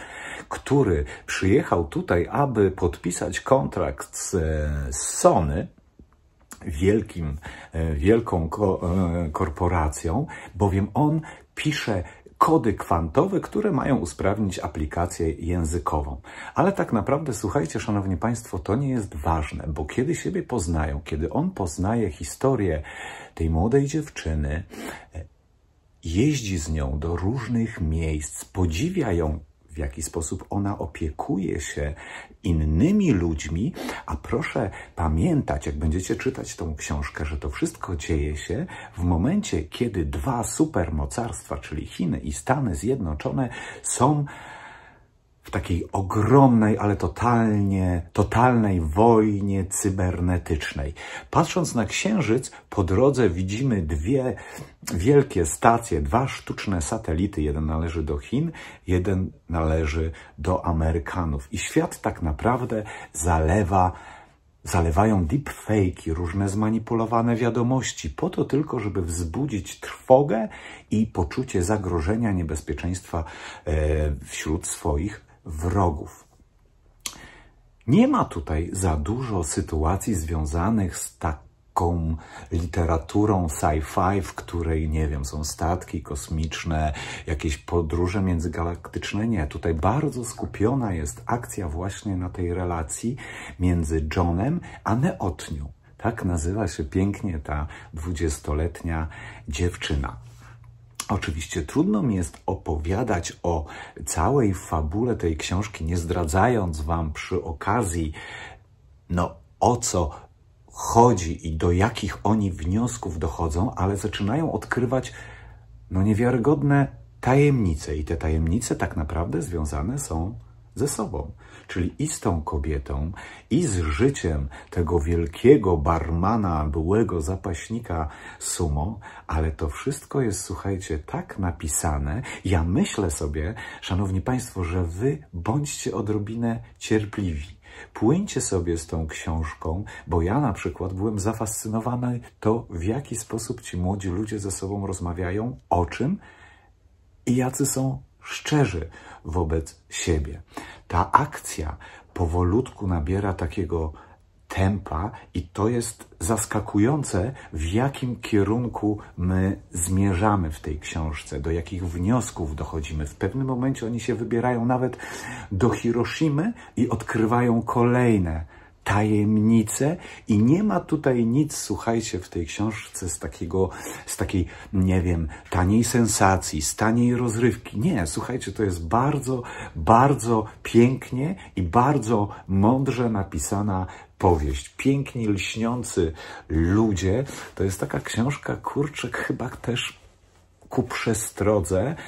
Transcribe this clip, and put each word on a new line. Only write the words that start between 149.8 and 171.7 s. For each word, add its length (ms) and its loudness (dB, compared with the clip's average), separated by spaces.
siebie. 540 -2
Ta 240 2
akcja 640 2
powolutku 720 2
nabiera 460 0
takiego 600 -2
tempa 640 0
i 80 -4
to 260 -2
jest 400 -4
zaskakujące, 1120 0
w 200 -4
jakim 480 0
kierunku 800 2
my 440 2
zmierzamy 800 2
w 100 -10
tej 200 -6
książce, 600 -6
do 100 -2
jakich 360 -4
wniosków 680 -2
dochodzimy. 500 -4
W 80 -12
pewnym 320 -2
momencie 400 -2
oni 140 -4
się 140 -2
wybierają 500 0
nawet 320 0
do 180 4
Hiroshimy 800 2
i 120 4
odkrywają 720 2
kolejne 800 4
tajemnice 1120 4
i 100 6
nie 240 6
ma 180 2
tutaj 460 2
nic, 300 2
słuchajcie, 640 -2